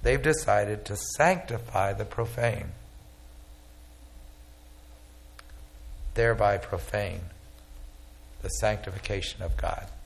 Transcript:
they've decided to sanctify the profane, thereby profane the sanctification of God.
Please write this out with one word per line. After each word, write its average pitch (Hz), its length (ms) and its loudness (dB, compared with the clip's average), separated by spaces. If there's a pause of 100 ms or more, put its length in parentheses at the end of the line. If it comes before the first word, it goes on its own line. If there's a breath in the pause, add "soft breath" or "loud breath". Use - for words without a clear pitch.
they've 135 180 4
decided 104 600 4
to 101 140 -4 (180)
sanctify 120 760 2
the 104 100 -2
profane, 117 680 0 (3500)
thereby 107 420 6
profane 90 640 -2 (1200)
the - 80 -4
sanctification 104 920 -2
of 85 140 0
God. - 320 -2 (180)